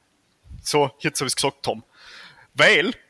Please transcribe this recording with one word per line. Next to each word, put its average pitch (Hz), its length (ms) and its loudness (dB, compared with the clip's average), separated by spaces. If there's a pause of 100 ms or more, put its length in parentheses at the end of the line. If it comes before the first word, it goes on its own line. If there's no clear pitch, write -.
(600)
So, 143 380 0
jetzt - 200 -6
hab 143 60 -4
ich's 123 100 -6
gesagt, - 280 -4
Tom. 113 200 -6 (680)
Weil, 190 400 4 (160)